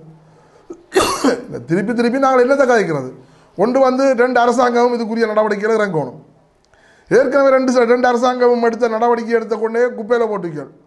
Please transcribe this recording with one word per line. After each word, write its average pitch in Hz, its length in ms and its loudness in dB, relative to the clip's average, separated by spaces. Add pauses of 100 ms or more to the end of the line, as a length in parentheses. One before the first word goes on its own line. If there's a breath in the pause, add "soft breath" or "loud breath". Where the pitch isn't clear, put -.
(1400 soft breath)
இல்ல, 139 260 -14
திருப்பி 196 280 -2
திருப்பி 240 240 0
நாங்கள் 262 260 4
என்னத்தை 277 220 2
கதைக்கிறது? 165 440 0 (480 soft breath)
கொண்டு 240 220 0
வந்து 262 240 2 (100)
ரெண்டு 240 260 0
அரசாங்கமும் 240 560 2
இதுக்குரிய 226 300 -2
நடவடிக்கைகளை 214 500 -2
இறங்கணும். 160 420 -4 (920 soft breath)
ஏற்கனவே 269 460 2
ரெண்டு 262 160 0
ச-, 247 200 2
ரெண்டு 247 160 2
அரசாங்கமும் 247 600 0
எடுத்த 226 200 -2
நடவடிக்கை 233 500 -2
எடுத்த 220 180 -4
கொண்டே 226 260 -2 (160)
குப்பையில 226 300 -2
போட்டுக்கோ. 170 360 -8 (220)